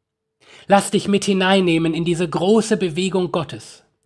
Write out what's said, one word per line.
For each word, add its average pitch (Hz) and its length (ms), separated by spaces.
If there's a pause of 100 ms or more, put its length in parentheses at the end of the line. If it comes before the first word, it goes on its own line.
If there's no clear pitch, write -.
(680)
Lass 196 240
dich - 180
mit 202 180
hineinnehmen 185 680
in 160 140
diese 175 200
große 214 520
Bewegung 180 540
Gottes. - 500 (240)